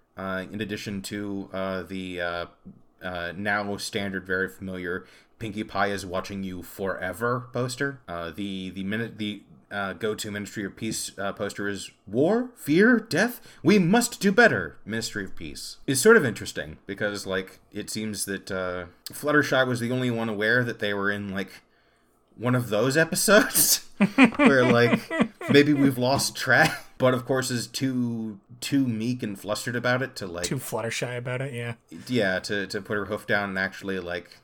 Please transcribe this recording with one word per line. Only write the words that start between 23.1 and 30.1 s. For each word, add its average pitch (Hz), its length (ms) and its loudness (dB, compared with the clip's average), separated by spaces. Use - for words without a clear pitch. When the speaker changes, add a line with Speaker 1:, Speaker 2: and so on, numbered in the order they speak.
Speaker 1:
<laughs> 202 160 4
where, 139 280 6
like, 120 360 6
maybe 143 240 8
we've 135 240 4
lost 127 360 0
track. 143 500 4
But 127 160 6
of 123 140 -2
course 131 240 0
is 117 160 -2
too, 117 720 -2
too 139 260 2
meek 117 340 -2
and 101 180 -6
flustered 104 360 -4
about 123 260 0
it 127 140 -6